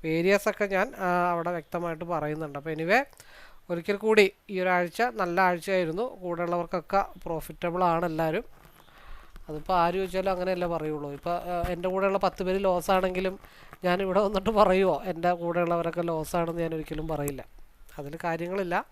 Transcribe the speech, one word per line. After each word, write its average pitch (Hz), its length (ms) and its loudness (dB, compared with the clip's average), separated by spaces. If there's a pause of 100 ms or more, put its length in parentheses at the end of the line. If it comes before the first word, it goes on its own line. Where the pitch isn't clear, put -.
വേരിയസ് 175 460 2
ഒക്കെ 208 240 -2
ഞാൻ, 190 180 0 (120)
ആ, 175 260 2
അവിടെ 170 200 -2
വ്യക്തമായിട്ട് 170 540 -6
പറയുന്നുണ്ട്. 151 540 -4
അപ്പോൾ 156 160 -6
anyway, 170 260 2 (720)
ഒരിക്കൽ 170 260 -2
കൂടി 214 360 6 (180)
ഈ 190 100 -2
ഒരാഴ്ച 180 420 2 (180)
നല്ല 175 200 2
ആഴ്ചയായിരുന്നു. 180 640 2
കൂടെയുള്ളവർക്കൊക്കെ 175 1000 -2 (200)
പ്രോഫിറ്റബിൾ 170 600 -4
ആണ് 170 260 4
എല്ലാവരും. 160 340 0 (1040)
അതിപ്പോൾ 156 340 -2
ആര് 175 120 2
ചോദിച്ചാലും 190 400 -2
അങ്ങനെയല്ലേ 180 400 -2
പറയുള്ളൂ. 151 440 -4
ഇപ്പോൾ, 175 180 -4 (160)
ആ, 175 200 -2
എൻ്റെ 175 160 -2
കൂടെയുള്ള 190 380 2
പത്ത് 185 200 -2
പേര് 190 180 0
ലോസ് 180 320 2
ആണെങ്കിലും 185 440 0 (440)
ഞാനിവിടെ 185 420 4
വന്നിട്ട് 196 240 0
പറയുമോ 190 540 6
എൻ്റെ 175 280 0
കൂടെയുള്ളവരൊക്കെ 170 680 0
ലോസ് 165 340 -2
ആണെന്ന് 170 260 -2
ഞാൻ 165 120 -2
ഒരിക്കലും 156 400 -6
പറയില്ല. 143 300 -4 (540)
അതിൽ 147 260 -10
കാര്യങ്ങളില്ല. 175 680 -2